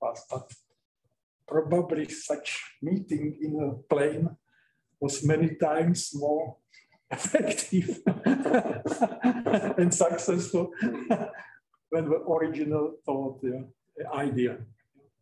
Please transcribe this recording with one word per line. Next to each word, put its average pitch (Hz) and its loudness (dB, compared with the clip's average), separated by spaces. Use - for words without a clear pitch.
of 120 -2
us, - -10
but - -8
probably 156 2
such - -6
meeting 151 -2
in 151 -2
a - -2
plane 151 2
was 139 -2
many 156 4
times 165 2
more 147 -2
<laughs> - -20
effective - 0
<laughs> - 0
and 175 4
successful 170 0
<laughs> - -8
than - -4
the 160 2
original 156 0
thought, 135 -4
yeah, 131 -8
idea. 123 0